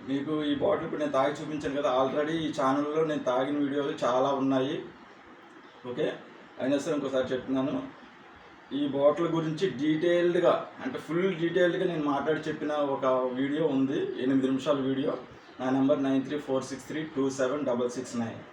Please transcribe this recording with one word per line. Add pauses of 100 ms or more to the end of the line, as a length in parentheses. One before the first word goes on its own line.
మీకు (180)
ఈ
బాటిల్
ఇప్పుడు
నేను
తాగి
చూపించాను
కదా, (100)
already (120)
ఈ (100)
ఛానల్లో
నేను
తాగిన
వీడియోలు
చాలా (100)
ఉన్నాయి. (1160)
ఓకే, (540)
అయినా
సరే
ఇంకోసారి
చెప్తున్నాను, (1040)
ఈ (140)
బాటిల్ (100)
గురించి (160)
డీటెయిల్డ్గా, (300)
అంటే
ఫుల్ (120)
డీటెయిల్డ్గా
నేను
మాట్లాడి
చెప్పిన (240)
ఒక (340)
వీడియో (120)
ఉంది, (240)
ఎనిమిది
నిమిషాల (100)
వీడియో. (460)
నా
నెంబర్
నైన్
త్రీ (100)
ఫోర్
సిక్స్
త్రీ (160)
టూ (160)
సెవెన్
డబల్
సిక్స్
నైన్. (120)